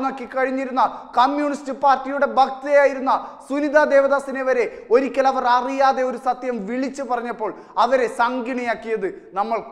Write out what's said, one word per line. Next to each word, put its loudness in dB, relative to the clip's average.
നക്കി -6
കഴിഞ്ഞിരുന്ന -2
കമ്മ്യൂണിസ്റ്റ് 0
പാർട്ടിയുടെ 2
ഭക്തയായിരുന്ന 2
സുനിത 2
ദേവദാസിനെ 2
വരെ 2
ഒരിക്കൽ 2
അവർ -2
അറിയാതെ 2
ഒരു -6
സത്യം -4
വിളിച്ചു -4
പറഞ്ഞപ്പോൾ -4
അവരെ 2
സംഘിണിയാക്കിയത് -2
നമ്മൾ -2